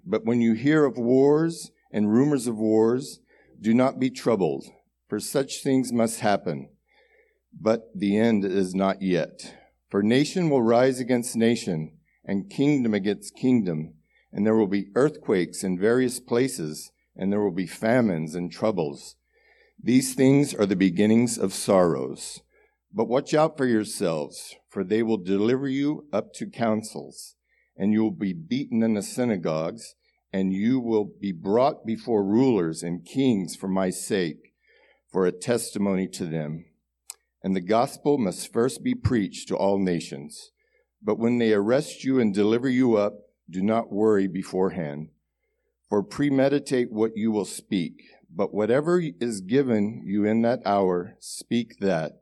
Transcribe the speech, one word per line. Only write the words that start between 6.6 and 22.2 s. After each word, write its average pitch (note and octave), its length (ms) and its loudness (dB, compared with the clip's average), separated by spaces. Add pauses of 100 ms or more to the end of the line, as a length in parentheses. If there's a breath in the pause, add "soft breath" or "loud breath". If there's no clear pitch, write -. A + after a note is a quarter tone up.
but A2 360 0
the G2+ 240 2
end A2 260 4
is F#2 300 0
not G2 260 0
yet. F2+ 540 -2 (340 soft breath)
For G2+ 140 -2
nation D3 480 2
will C3+ 120 2
rise B2 380 4
against B2 340 -2
nation, A2+ 640 0 (280)
and G2 260 -6
kingdom C#3 420 2
against G2+ 440 -4
kingdom, F2+ 580 0 (380)
and G2+ 120 -2
there A2 120 2
will G#2+ 100 4
be G2 280 -4
earthquakes A#2+ 680 0
in F#2 140 -2
various B2 420 0
places, A#2 680 -4 (240)
and G2 180 -2
there G#2 80 0
will G2+ 120 0
be F2+ 140 -4
famines F#2+ 680 0
and F2 180 -6
troubles. E2+ 640 -4 (680 soft breath)
These C3 320 2
things C#3 380 4
are G#2 140 0
the G2 100 2
beginnings G#2 640 2
of F#2+ 160 -2
sorrows. D#2 880 0 (500)